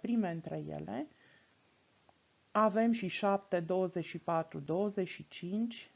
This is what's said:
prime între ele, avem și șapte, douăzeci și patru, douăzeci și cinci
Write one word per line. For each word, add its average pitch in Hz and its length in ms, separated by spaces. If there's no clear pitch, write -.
prime 226 300
între 160 380
ele, 180 380
avem 220 420
și 226 160
șapte, 196 520
douăzeci 180 440
și - 140
patru, 165 400
douăzeci 185 500
și - 200
cinci 220 680